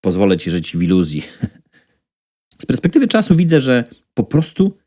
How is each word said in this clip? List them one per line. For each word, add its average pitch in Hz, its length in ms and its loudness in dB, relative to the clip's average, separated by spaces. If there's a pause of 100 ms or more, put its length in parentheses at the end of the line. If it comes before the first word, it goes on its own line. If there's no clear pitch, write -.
pozwolę 95 360 0
ci 85 140 -6
żyć 85 260 -4
w 85 60 -2
iluzji. 85 400 0 (680)
<laughs> - 680 -20
Z - 40 -14
perspektywy 202 400 0
czasu 208 300 2
widzę, 165 240 2
że 127 240 0 (300)
po 113 100 -2
prostu 160 520 -2 (100)